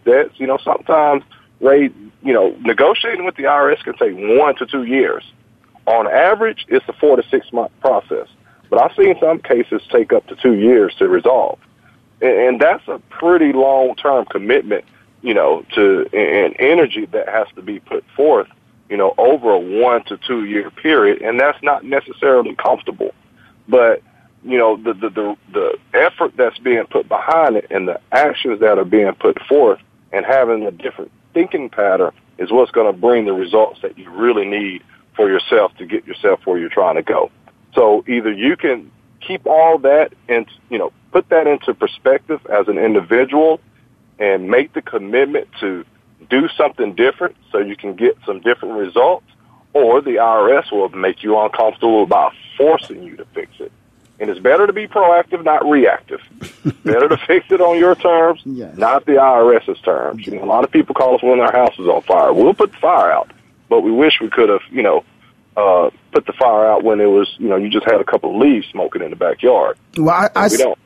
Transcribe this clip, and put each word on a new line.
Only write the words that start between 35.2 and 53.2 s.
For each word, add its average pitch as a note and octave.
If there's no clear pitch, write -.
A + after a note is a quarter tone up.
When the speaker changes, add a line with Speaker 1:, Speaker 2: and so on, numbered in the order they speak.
Speaker 1:
yourself F#2+
to F2+
get F2+
yourself F#2+
where F2+
you're E2
trying F2+
to D#2+
go. -
So A2
either A2+
you B2
can A#2
keep -
all D#3+
that C#3+
and, A#2
you A#2
know, F2
put -
that D#3+
into C#3
perspective -
as G2+
an G2+
individual B2
and F#2+
make B2+
the D#3
commitment B2
to F#2
do C#3
something B2+
different A#2+
so G#2+
you G2+
can G2
get A#2
some F#2+
different G#2+
results, G#2+
or C3+
the C3+
I A#2
R A2+
S -
will G2
make F#2+
you G#2+
uncomfortable A2
by F2
forcing -
you E3+
to -